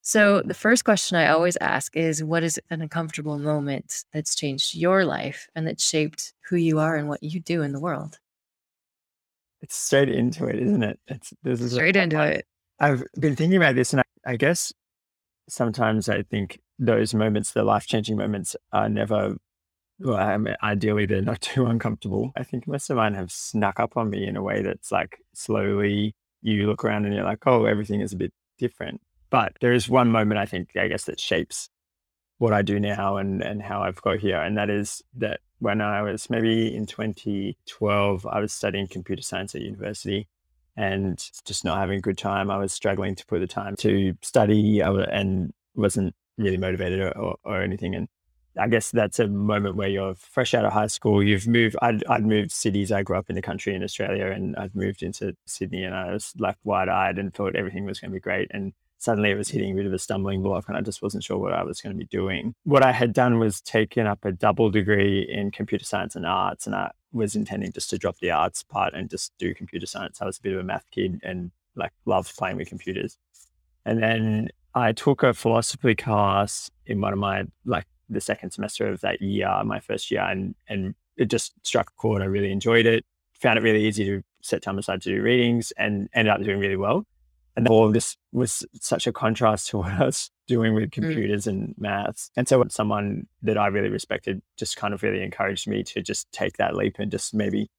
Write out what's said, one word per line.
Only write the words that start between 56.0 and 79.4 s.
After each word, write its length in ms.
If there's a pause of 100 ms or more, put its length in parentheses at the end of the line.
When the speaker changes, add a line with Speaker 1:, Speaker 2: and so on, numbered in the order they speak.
Speaker 2:
was, 260
like, 260
wide-eyed 540
and 160
thought 220
everything 300
was 140
gonna 140
be 60
great. 320
And 200 (260)
suddenly 320
it 60
was 140
hitting 220
a 20
bit 100
of 80
a 60
stumbling 440
block, 260
and 80
I 40
just 220
wasn't 220
sure 140
what 140
I 120
was 180
gonna 140
be 100
doing. 480 (100)
What 180
I 100
had 200
done 260
was 220
taken 460
up 180
a 80
double 380
degree 500
in 300
computer 340
science 320
and 100
arts, 400
and 80
I 180 (200)
was 240
intending 360
just 180
to 80
drop 220
the 100
arts 320
part 320
and 160
just 280
do 160
computer 320
science. 360
I 20
was 140
a 40
bit 120
of 60
a 40
math 260
kid 320
and, 280 (240)
like, 180 (140)
loved 320
playing 180
with 120
computers. 500 (640)
And 180
then 460 (260)
I 180
took 300
a 120
philosophy 600
class 760 (160)
in 140
one 120
of 60
my, 260 (220)
like, 180 (240)
the 120
second 320
semester 340
of 140
that 200
year, 300 (140)